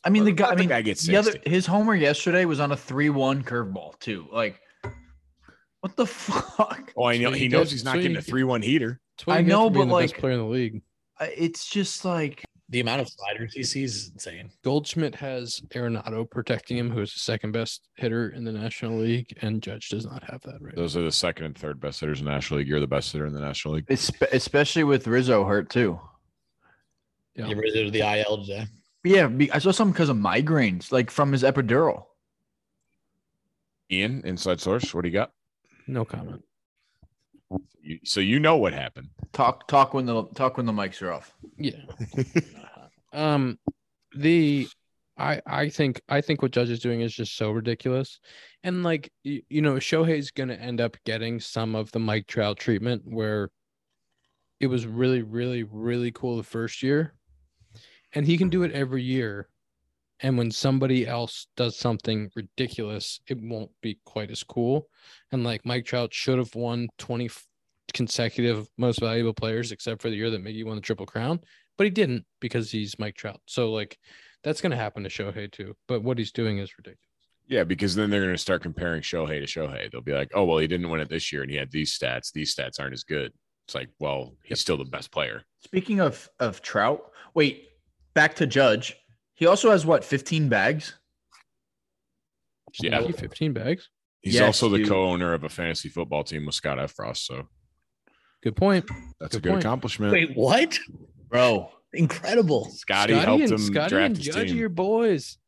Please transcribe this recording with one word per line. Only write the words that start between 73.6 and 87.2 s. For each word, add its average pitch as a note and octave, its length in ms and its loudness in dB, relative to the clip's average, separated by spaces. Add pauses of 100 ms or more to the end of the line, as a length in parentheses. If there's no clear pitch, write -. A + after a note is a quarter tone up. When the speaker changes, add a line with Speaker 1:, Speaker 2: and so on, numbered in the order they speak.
Speaker 3:
like, G#2+ 280 -6 (440)
that's D3+ 200 -4
gonna D#3+ 140 0
happen G#2+ 260 -6
to G2 80 -8
Shohei G2+ 420 -8
too. G2+ 240 -16 (100)
But A#2+ 160 -2
what B2 140 -2
he's A2 160 -6
doing A2 260 -2
is G2 200 -10
ridiculous. - 200 -20 (480)
Speaker 2:
Yeah, A#2 180 2
because F2+ 300 0
then G#2 140 2
they're G2+ 160 2
gonna F2+ 140 0
start F2+ 240 0
comparing E2 400 -4
Shohei D#2 380 -4
to C#2+ 60 -8
Shohei. C2+ 460 -6
They'll A#1 80 -10
be C#2 140 -4
like, C#2 200 -2
"Oh, G2 100 4
well, E2 140 4
he D#2 80 4
didn't F2 220 -2
win E2 140 -2
it D#2 80 -6
this E2 220 -4
year, C#2+ 100 -6
and C2+ 80 -8
he C#2+ 80 -6
had C#2 120 -6
these D2+ 260 -4
stats. B1 360 -4
These D2+ 240 -4
stats C2 240 -8
aren't C2+ 140 -8
as C2 100 -14
good." C#2+ 280 -4 (340)
It's - 80 -16
like, B1+ 240 -8
well, C#2 440 -6
he's - 100 -18
Speaker 3:
Yep. - 60 -6
Speaker 2:
still E2 200 -2
the C2+ 80 -6
best C2 260 -12
player. A1+ 300 -4 (200)
Speaker 1:
Speaking F#3+ 380 -2
of, C#3+ 280 0 (120)
of A2+ 220 -2
Trout, B2 480 0 (240)